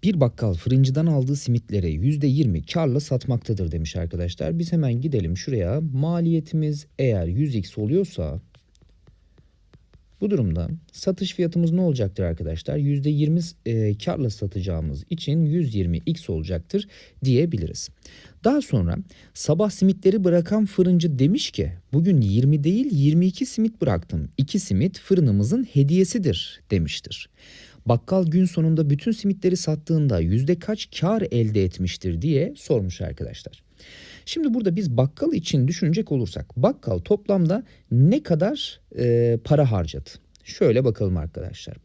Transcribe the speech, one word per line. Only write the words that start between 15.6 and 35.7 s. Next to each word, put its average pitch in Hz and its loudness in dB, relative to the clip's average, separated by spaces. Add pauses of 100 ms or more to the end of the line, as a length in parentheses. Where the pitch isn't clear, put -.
yirmi 87 0
x 165 -4
olacaktır 87 -4 (360)
diyebiliriz. 131 0 (540)
Daha 269 4
sonra 87 0 (380)
sabah 175 0
simitleri 190 2
bırakan 180 2
fırıncı 175 2
demiş 175 2
ki, 78 -4 (220)
"Bugün 160 4
yirmi 127 4
değil 214 2
yirmi 156 4
iki 185 0
simit 226 -2
bıraktım. 85 -2
İki 143 0
simit 135 -2
fırınımızın 143 2
hediyesidir." 165 0 (100)
demiştir. - -4 (560)
Bakkal 170 0
gün 180 2
sonunda 160 0
bütün 143 0
simitleri 190 -2
sattığında 156 0
yüzde 127 0
kaç - -8
kar 202 0
elde 107 2
etmiştir 90 -4
diye 160 0
sormuş 98 -2
arkadaşlar. - -10 (600)
Şimdi 302 -2
burada 202 0
biz 160 -2
bakkal 277 0
için 139 0
düşünecek 170 -2